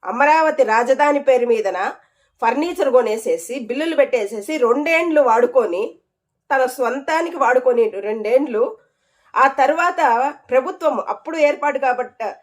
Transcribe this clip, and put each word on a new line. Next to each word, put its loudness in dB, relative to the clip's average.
అమరావతి 2
రాజధాని 2
పేరు 2
మీదన -2
ఫర్నిచర్ -2
కొనేసేసి -2
బిల్లులు -4
పెట్టేసేసి -2
రెండేండ్లు 2
వాడుకొని, 0
తన 2
స్వంతానికి -4
వాడుకొని 2
రెండేండ్లు, -2
ఆ 4
తర్వాత 0
ప్రభుత్వం -2
అప్పుడు -8
ఏర్పాటు 0
కాబట్ట -4